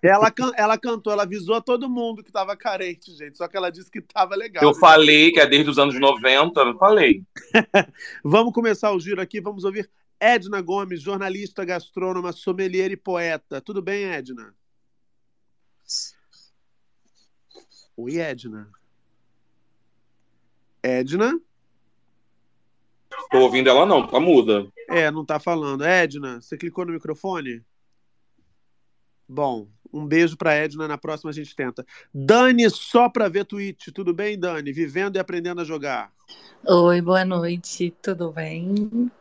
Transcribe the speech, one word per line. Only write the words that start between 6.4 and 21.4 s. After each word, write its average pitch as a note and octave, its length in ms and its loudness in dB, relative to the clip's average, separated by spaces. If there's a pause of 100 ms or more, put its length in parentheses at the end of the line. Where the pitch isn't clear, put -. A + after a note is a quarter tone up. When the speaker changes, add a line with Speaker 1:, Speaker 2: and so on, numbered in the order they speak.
Speaker 2:
eu A#2+ 160 0
falei. G3 460 4 (280)
Speaker 1:
<laughs> - 720 0
Vamos G#3+ 300 2
começar A3 380 -2
o F#3+ 80 -2
giro F3+ 200 -8
aqui, F#3+ 220 -8
vamos G3 220 -12
ouvir G3 260 -6 (300)
Edna G3+ 420 0
Gomes, F#3 400 -6
jornalista, G3 640 -8
gastrônoma, F3+ 680 -6
sommelier F#3 600 -4
e F#3+ 60 -10
poeta. E3 640 -6
Tudo G3 220 -10
bem, G3 240 -6
Edna? B2+ 480 -12 (3500)
Oi, B2+ 220 -10
Edna. A2+ 500 -12 (2250)
Edna? D3+ 560 -2 (1900)